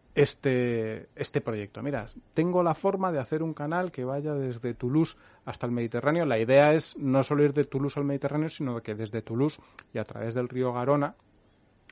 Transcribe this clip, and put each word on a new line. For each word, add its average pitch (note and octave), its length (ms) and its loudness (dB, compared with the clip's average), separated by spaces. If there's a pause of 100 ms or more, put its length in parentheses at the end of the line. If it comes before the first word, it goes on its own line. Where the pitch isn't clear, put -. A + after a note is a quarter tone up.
(140)
este, B2 1040 0
este - 240 -4
proyecto. G#2+ 420 -6
"Mira, B2+ 240 -4 (280)
tengo F3 280 2
la E3 120 2
forma F#3+ 360 -2
de D#3+ 80 -2
hacer D3+ 240 -4
un D#3+ 100 -4
canal E3 380 -4
que B2+ 140 -8
vaya C#3+ 280 -4
desde B2 400 -4
Toulouse C3+ 440 0 (280)
hasta - 220 -8
el A#2+ 60 -2
Mediterráneo. A#2+ 520 0
La B2 140 2
idea C3+ 340 8
es - 240 0
no C3 280 2
solo D3 200 4
ir C#3+ 80 4
de C#3+ 120 2
Toulouse C#3 340 -4
al C#3+ 60 -2
Mediterráneo, C#3+ 440 -2
sino B2 320 -6
que G#2+ 140 -6
desde A2 280 -6
Toulouse C3 380 -2 (320)
y A#2+ 60 -4
a G#2+ 60 -2
través A2+ 300 -8
del B2 140 -2
río B2+ 240 -2
Garona C#3 440 2 (760)